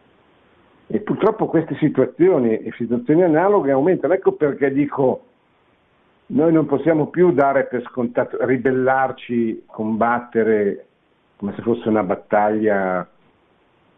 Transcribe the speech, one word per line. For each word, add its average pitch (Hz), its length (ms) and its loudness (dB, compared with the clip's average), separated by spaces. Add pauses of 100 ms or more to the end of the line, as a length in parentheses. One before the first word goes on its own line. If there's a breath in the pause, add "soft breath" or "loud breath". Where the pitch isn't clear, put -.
(880)
E - 120 -4
purtroppo 190 460 -2
queste 156 320 -2
situazioni 135 800 2
e 110 160 -10
situazioni 120 500 0
analoghe 170 480 2
aumentano. 151 420 2
Ecco 190 200 0
perché 139 400 -2
dico, 139 500 -2 (1080)
noi 156 200 2
non 160 160 2
possiamo 147 400 0
più 175 240 2
dare 135 340 2
per 120 240 -6
scontato, - 560 -4
ribellarci, 127 1200 -2
combattere 110 1200 -2 (520)
come 101 180 -8
se - 80 -12
fosse 117 240 -2
una 107 160 2
battaglia 101 1040 0 (920)